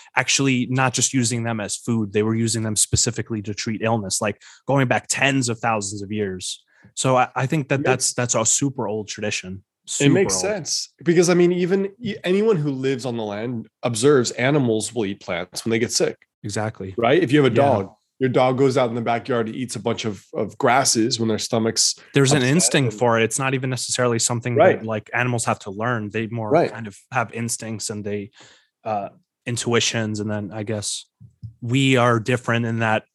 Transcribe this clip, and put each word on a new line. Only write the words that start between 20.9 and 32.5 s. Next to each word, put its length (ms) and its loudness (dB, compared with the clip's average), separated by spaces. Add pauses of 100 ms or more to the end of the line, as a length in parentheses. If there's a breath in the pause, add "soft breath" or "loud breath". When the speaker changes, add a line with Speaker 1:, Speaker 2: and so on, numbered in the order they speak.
Speaker 2:
when 80 0
their 100 0
stomach's 600 0 (160 loud breath)
Speaker 1:
There's 180 4
an 60 4
Speaker 2:
upset 120 2
Speaker 1:
instinct 420 2
Speaker 2:
and 60 -12
Speaker 1:
for 200 4
it. 60 4
It's 140 0
not 140 -2
even 160 -2
necessarily 500 0
something 360 -2
Speaker 2:
Right. 240 6
Speaker 1:
that, 80 -10
like, 260 -6
animals 320 -2
have 160 -2
to 100 -12
learn. 400 -4
They 180 -4
more 220 -6
Speaker 2:
Right. 220 2
Speaker 1:
kind 140 -12
of 100 -14 (160)
have 200 -2
instincts 580 -8
and 140 -8
they, 260 -8 (540 soft breath)
uh, 260 -4 (340)
intuitions. 760 0
And 120 -4
then 200 -4
I 120 -8
guess 440 -6 (540)
we 360 2
are 220 4
different 460 0